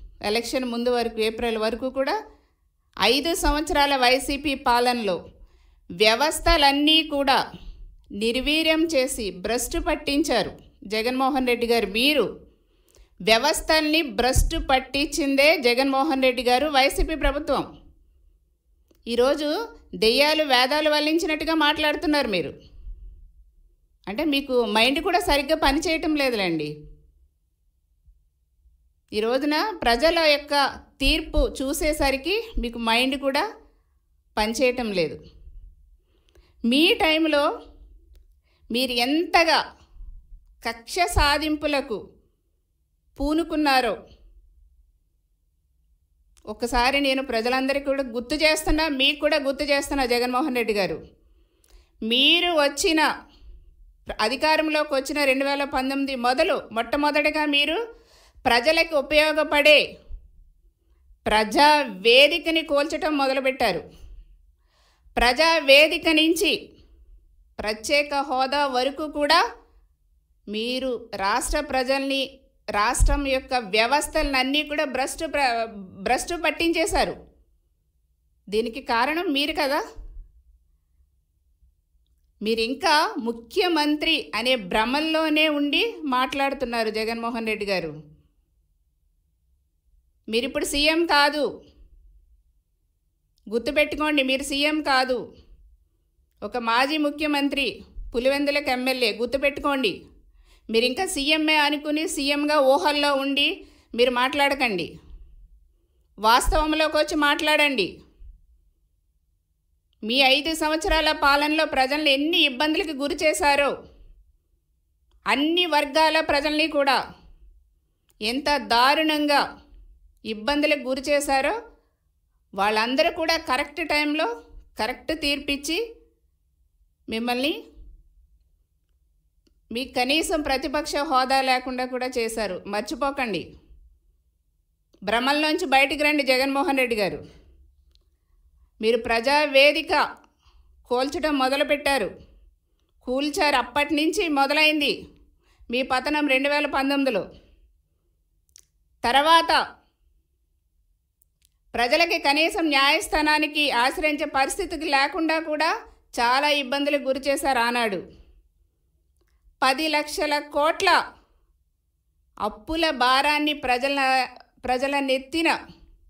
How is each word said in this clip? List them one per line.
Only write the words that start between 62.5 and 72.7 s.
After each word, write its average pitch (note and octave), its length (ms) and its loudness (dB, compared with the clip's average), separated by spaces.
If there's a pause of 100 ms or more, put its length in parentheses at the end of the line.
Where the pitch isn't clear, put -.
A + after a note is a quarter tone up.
కూల్చటం D4+ 540 -2
మొదలుపెట్టారు. C4 760 -2 (1200)
ప్రజా C#4 420 4
వేదిక D4+ 500 6
నుంచి D#4+ 640 0 (880)
ప్రత్యేక C#4+ 560 -2
హోదా C#4 520 0
వరకు C#4 440 -2
కూడా D#4 420 2 (960)
మీరు A#3+ 680 -6
రాష్ట్ర A3 440 -2
ప్రజల్ని, C4+ 800 -2 (300)